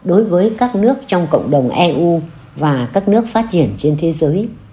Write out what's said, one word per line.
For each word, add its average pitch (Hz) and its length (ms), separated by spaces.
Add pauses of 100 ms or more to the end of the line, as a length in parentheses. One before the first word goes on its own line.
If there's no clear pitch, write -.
đối 185 200
với 196 340
các 247 160
nước 214 200 (120)
trong 180 240
cộng 131 200
đồng 135 200
E 175 220
U 170 280 (360)
và 139 360
các 196 160
nước 220 200
phát 226 220
triển 131 280
trên 151 220
thế 165 120
giới. 160 360 (240)